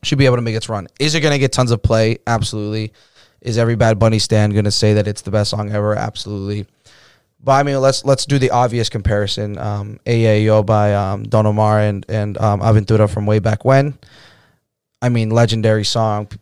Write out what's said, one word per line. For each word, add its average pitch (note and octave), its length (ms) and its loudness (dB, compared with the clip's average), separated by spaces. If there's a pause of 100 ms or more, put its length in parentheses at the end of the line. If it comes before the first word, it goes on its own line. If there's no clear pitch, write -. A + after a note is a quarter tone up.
should D3 140 -2
be C#3 80 4
able B2 100 4
to A#2+ 60 -2
make A#2 140 -4
its A2 120 -8
run. G2+ 200 -8 (120)
Is D3+ 160 -2
it D#3+ 60 0
gonna D3 160 2
get C3+ 160 0
tons B2 180 0
of A2+ 100 -2
play? A2+ 360 2 (100)
Absolutely. G#2+ 640 -4 (500)
Is A2+ 160 -4
every A#2 180 2
Bad A2+ 220 2
Bunny A2 220 2
stan G#2 320 2
gonna G2+ 200 0
say G#2+ 220 2
that G#2 140 0
it's G#2 140 -8
the G2+ 100 -10
best G#2 200 0
song G#2 200 -6
ever? G#2 240 -2
Absolutely. G#2 720 -8 (760)
But, C3 120 2
I C#3 100 4
mean, C#3 180 -2
let's, C3+ 240 0
let's C3+ 200 2
do C#3 140 0
the B2+ 120 2
obvious A#2+ 380 0
comparison. G#2 680 -4
Um, G#2 480 -8
Ay A2+ 220 2
Ay G#2+ 120 4
Yo G#2+ 240 4
by, G#2 300 2
um, G2+ 300 -2
Don G#2+ 220 0
Omar G#2+ 340 2
and, G#2 280 -2
and, G#2 300 -4
um, G#2 240 0
Aventura G#2+ 480 2
from G#2 160 -4
way G#2+ 140 2
back G#2+ 260 -2
when. C3+ 320 2 (1040)
I B2+ 80 0
mean, A2+ 200 0
legendary A2 540 2
song. G#2+ 460 -2 (120)